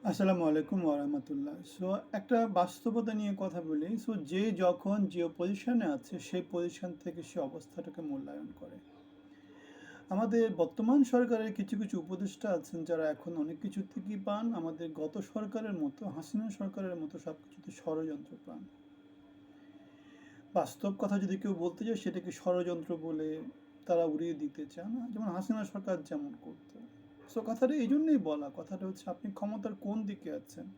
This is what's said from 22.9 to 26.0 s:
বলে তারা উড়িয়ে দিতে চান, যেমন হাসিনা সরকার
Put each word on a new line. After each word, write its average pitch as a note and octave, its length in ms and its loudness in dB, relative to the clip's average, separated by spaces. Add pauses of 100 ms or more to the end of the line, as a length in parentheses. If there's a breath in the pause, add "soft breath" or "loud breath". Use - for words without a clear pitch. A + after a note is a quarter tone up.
বলে D#3 460 -4 (440)
তারা E3+ 180 6
উড়িয়ে D#3+ 300 0
দিতে D3 320 -4
চান, A3+ 460 -6
যেমন G#3+ 160 -2
হাসিনা G3 360 -2
সরকার F#3+ 380 -4